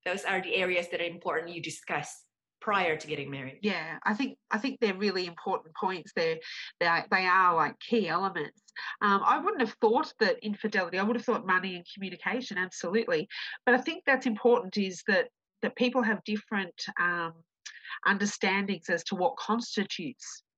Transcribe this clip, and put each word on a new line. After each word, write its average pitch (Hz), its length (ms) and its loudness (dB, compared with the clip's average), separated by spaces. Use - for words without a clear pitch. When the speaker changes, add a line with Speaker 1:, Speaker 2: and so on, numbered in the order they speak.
Speaker 1:
those 190 180 -2
are 185 180 0
the 175 140 -4
areas 180 340 0
that 175 120 -4
are 175 40 -2
important 170 480 -4
you 165 80 -10
discuss 151 600 -8
prior 185 340 0
to 151 120 -10
getting 143 220 -6
married. 135 320 -10
Speaker 2:
Yeah, 165 420 -4
I 214 100 0
think, 233 240 -2
I 214 60 0
think 262 220 -4
they're 202 160 2
really 190 300 0
important 170 500 -6
points. 185 400 -2
They're, 165 220 0
they 175 60 4
are, 170 260 4
they 185 140 4
are, 180 300 6
like, 151 240 2
key 220 280 0
elements. 175 540 -2
Um, 196 240 6
I 277 140 6
wouldn't 370 220 0
have 220 200 0
thought 233 380 4
that 208 240 4
infidelity, 202 560 -2
I 196 40 2
would 226 120 2
have 226 100 -4
thought 208 200 0
money 185 300 0
and 175 180 -12
communication, 190 640 -6
absolutely. 180 720 -2
But 247 100 6
I - 40 4
think 320 260 -6
that's 269 200 4
important 233 520 4
is 190 300 -2
that, 190 200 4
that 214 140 -2
people 247 280 2
have 214 200 0
different, 208 500 -4
um, 175 340 0
understandings 196 840 0
as 165 160 0
to 202 100 -2
what 180 220 2
constitutes - 1040 -4